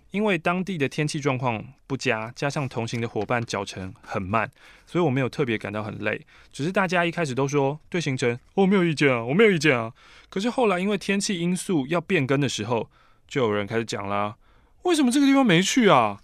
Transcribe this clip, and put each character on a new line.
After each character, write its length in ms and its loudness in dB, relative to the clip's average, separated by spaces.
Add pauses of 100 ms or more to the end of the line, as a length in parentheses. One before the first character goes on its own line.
(120)
因 140 -2
为 120 2
当 260 -2
地 140 -6
的 100 0
天 180 -4
气 140 -6
状 160 0
况 260 -4 (240)
不 100 -6
佳， 380 -4
加 140 -4
上 180 -4
同 220 -6
行 100 -6
的 80 -4
伙 180 -4
伴 200 -2
脚 180 -4
程 380 -10
很 200 -8
慢， 300 -2 (360)
所 120 -6
以 60 2
我 60 2
没 100 0
有 80 0
特 160 -4
别 140 -2
感 120 -10
到 120 -6
很 160 -10
累， 260 -6 (260)
只 140 -8
是 80 -2
大 160 0
家 160 2
一 60 0
开 120 -4
始 120 -4
都 120 0
说 320 0 (120)
对 100 -4
行 160 -2
程 220 -2 (180)
“哦， 100 4
没 80 4
有 80 4
意 120 2
见 180 4
啊， 100 -2
我 120 -2
没 100 6
有 60 8
意 80 2
见 200 4
啊”， 140 -6 (380)
可 100 -6
是 80 -2
后 200 0
来 120 0
因 80 -2
为 80 0
天 240 -2
气 180 -2
因 160 0
素 320 0
要 140 0
变 260 0
更 140 2
的 80 2
时 160 -4
候， 240 -2 (400)
就 140 -2
有 100 2
人 140 0
开 100 -4
始 80 0
讲 240 -8
啦 260 -2 (500)
，“为 100 2
什 80 2
么 100 4
这 80 4
个 60 6
地 80 6
方 100 4
没 180 4
去 280 4
啊？ 320 4